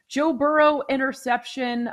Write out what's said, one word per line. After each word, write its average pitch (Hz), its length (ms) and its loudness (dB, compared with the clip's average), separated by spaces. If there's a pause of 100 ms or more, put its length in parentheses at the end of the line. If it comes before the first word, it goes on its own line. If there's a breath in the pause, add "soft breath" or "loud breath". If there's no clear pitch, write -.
Joe 302 240 0
Burrow 302 560 4
interception. 247 1040 -4